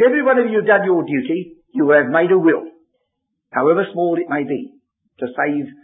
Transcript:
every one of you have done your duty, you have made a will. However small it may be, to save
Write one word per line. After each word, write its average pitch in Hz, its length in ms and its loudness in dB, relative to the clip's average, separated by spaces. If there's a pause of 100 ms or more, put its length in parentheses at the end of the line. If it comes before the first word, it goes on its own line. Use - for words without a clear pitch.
every 277 180 2
one 254 160 2
of 226 120 0
you 214 80 -2
have 180 80 -2
done 214 180 4
your 175 180 0
duty, 131 540 -6 (160)
you 143 180 0
have 147 160 4
made 165 240 0
a 190 80 4
will. 156 260 2 (840)
However 165 420 0
small 170 260 -2
it 175 100 -6
may 143 160 -4
be, 127 280 -8 (480)
to 127 60 -4
save 147 400 -4 (180)